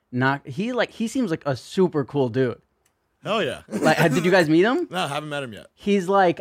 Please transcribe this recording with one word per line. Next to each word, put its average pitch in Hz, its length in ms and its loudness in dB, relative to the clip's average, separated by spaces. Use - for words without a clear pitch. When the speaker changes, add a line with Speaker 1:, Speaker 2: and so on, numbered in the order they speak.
Speaker 1:
not, 135 340 -2
he, 180 280 -6
like, 220 160 -2
he 220 180 -6
seems 240 220 -2
like 160 160 -4
a 135 100 -2
super 165 480 0
cool 135 240 -2
dude. 123 320 -2
Speaker 2:
Hell 196 200 -2
yeah. 101 220 -6
<laughs> - 40 -20
Speaker 1:
Like, 143 320 2
uh, 165 80 4
did 160 160 0
you 180 60 2
guys 180 180 4
meet 165 140 4
him? 277 280 0
Speaker 2:
No, 165 80 -6
I 147 100 -4
haven't 151 200 -8
met 143 140 -8
him 120 100 -12
yet. 90 220 -18
Speaker 1:
He's 202 340 0
like, 190 320 4